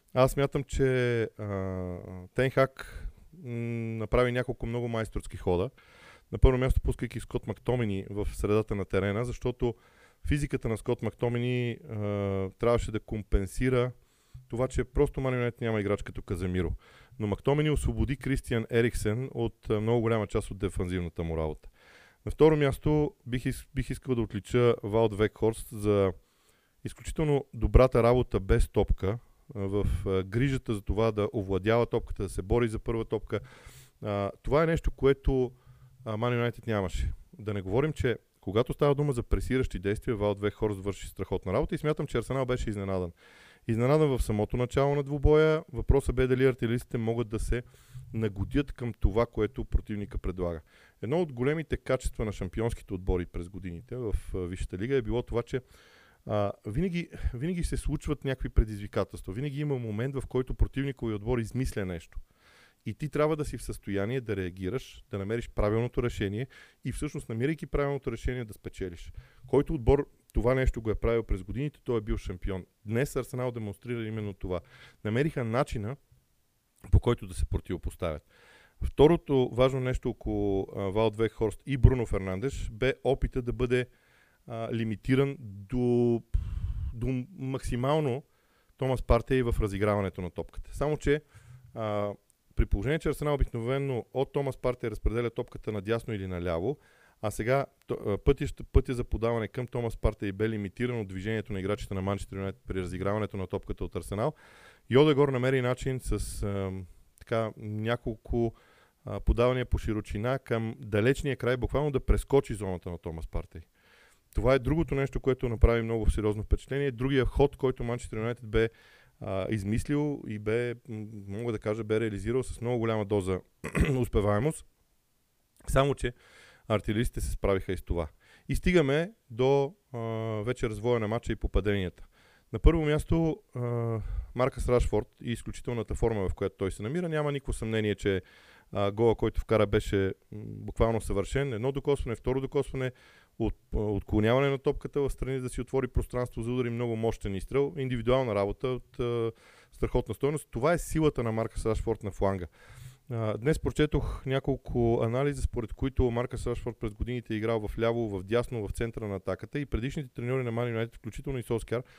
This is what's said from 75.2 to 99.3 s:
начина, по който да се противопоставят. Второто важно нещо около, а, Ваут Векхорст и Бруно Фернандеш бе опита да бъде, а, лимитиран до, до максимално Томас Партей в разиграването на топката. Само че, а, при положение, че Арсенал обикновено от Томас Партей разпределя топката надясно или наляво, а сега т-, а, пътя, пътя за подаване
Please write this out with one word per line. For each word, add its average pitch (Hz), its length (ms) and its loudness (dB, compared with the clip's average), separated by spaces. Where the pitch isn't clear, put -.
начина, 117 520 -2
по - 80 10
който 117 280 2
да 90 60 -12
се - 120 -2
противопоставят. 87 800 -4
Второто 139 720 6
важно 131 260 4
нещо 127 300 -2
около, 101 640 0
а, 101 60 -4
Ваут 104 360 2
Векхорст 110 480 0
и 135 120 -2
Бруно 123 280 6
Фернандеш 95 640 -4
бе 123 220 0
опита 131 380 0
да 117 120 -4
бъде, 123 320 0
а, 113 260 -8
лимитиран 120 640 0
до, 120 800 0
до 127 320 -2
максимално 131 840 0
Томас 131 240 0
Партей 123 400 4
в 117 180 0
разиграването 98 600 0
на 87 80 -4
топката. - 460 -10
Само 143 220 -2
че, 147 240 2
а, 104 400 -2
при 123 100 4
положение, 127 340 0
че - 100 -2
Арсенал 147 240 0
обикновено 131 800 0
от 131 200 0
Томас 139 240 -2
Партей 127 320 -2
разпределя 113 400 0
топката - 420 -8
надясно 110 420 -2
или 95 140 -4
наляво, 90 520 -2
а 107 100 -2
сега 131 340 0
т-, - 80 -4
а, 101 120 0
пътя, 143 280 2
пътя 135 200 4
за 120 100 -2
подаване 113 440 -2